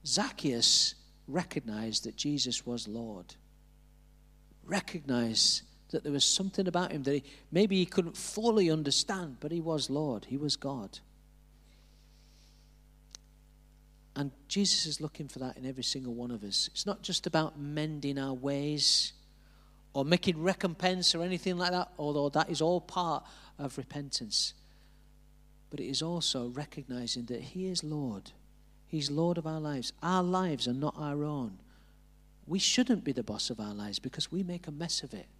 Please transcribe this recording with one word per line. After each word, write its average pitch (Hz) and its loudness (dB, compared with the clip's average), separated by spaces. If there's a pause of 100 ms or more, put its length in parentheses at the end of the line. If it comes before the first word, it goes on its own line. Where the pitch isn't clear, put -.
Zacchaeus - 2 (320)
recognized 117 -2
that 110 -8
Jesus 135 0
was 120 -4
Lord. 107 -10 (1300)
Recognized 135 2 (300)
that - -2
there 151 -2
was 139 4
something 190 2
about 175 2
him 143 -4
that 139 2
he, 135 0 (280)
maybe 190 6
he 180 6
couldn't 165 0
fully 214 4
understand, 156 2
but 147 -6
he 170 0
was 156 0
Lord. 135 0
He 131 -4
was 147 0
God. 131 -6 (3250)
And 143 -2 (160)
Jesus - 4
is 151 -4
looking 151 -8
for 127 -12
that 127 -6
in 127 -10
every 131 -6
single 127 -4
one 120 -6
of 104 -6
us. - 0
It's - -4
not 202 -2
just - -2
about 156 2
mending 147 -2
our 135 -2
ways 139 2 (800)
or 139 2
making 170 2
recompense 180 2
or 165 0
anything 180 0
like 180 2
that, 180 0
although 147 2
that 151 2
is 156 0
all 170 4
part 165 0 (320)
of 139 -6
repentance. 131 -4 (1160)
But - -10
it 95 -4
is 135 0
also 160 0
recognizing 123 -6
that 120 -4
he 185 -6
is 180 -2
Lord. 143 -4 (560)
He's 147 -2
Lord 165 2
of 156 -4
our 160 -4
lives. 143 -4 (100)
Our 180 4
lives 175 2
are 123 2
not 139 0
our 147 -2
own. 131 -4 (840)
We 185 0
shouldn't 247 4
be 139 0
the 123 0
boss 104 -4
of 110 -4
our 107 -6
lives 104 -6
because - -4
we 185 0
make 175 -6
a 160 -8
mess 160 -4
of 120 -12
it. 98 -12 (120)